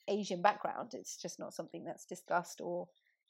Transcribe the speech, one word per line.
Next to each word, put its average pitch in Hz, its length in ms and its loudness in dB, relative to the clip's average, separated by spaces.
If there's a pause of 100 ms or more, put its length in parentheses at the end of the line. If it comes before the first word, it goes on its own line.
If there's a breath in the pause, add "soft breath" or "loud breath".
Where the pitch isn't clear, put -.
Asian 196 320 2
background, 196 540 4
it's - 220 -8
just - 220 -6
not - 160 -6
something 165 300 -6
that's 160 200 -8
discussed - 560 0
or 175 260 -2 (440)